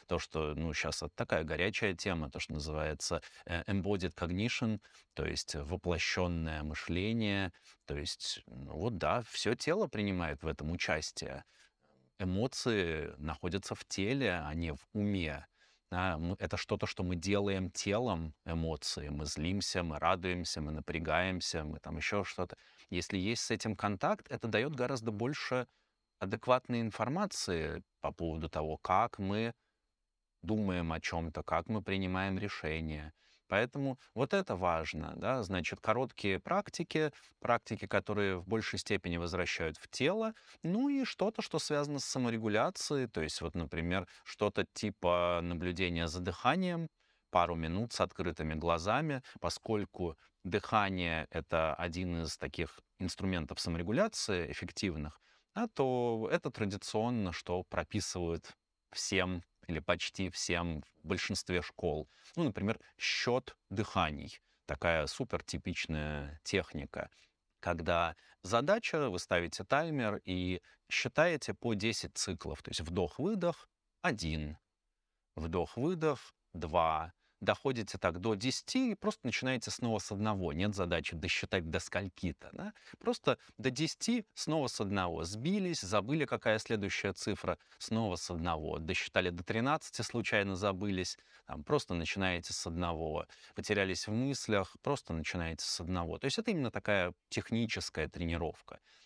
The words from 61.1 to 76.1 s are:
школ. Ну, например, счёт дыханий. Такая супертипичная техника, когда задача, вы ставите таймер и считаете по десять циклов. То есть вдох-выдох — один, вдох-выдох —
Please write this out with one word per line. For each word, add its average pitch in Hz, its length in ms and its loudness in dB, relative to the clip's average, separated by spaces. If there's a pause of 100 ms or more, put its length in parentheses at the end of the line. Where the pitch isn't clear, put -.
школ. 76 480 -2 (260)
Ну, 170 80 2
например, 107 360 0 (180)
счёт - 580 0 (140)
дыханий. 82 720 0 (260)
Такая 78 420 2
супертипичная 76 1400 -4
техника, - 640 -2 (500)
когда 85 560 2 (280)
задача, 143 640 2
вы 90 100 -2
ставите 87 440 0
таймер 139 600 2
и 90 380 0 (280)
считаете 151 640 2
по 117 200 0
десять 107 440 0
циклов. 80 440 -4
То - 80 -12
есть 73 120 -4
вдох-выдох — 135 840 0 (340)
один, 80 560 0 (800)
вдох-выдох — 139 960 0 (200)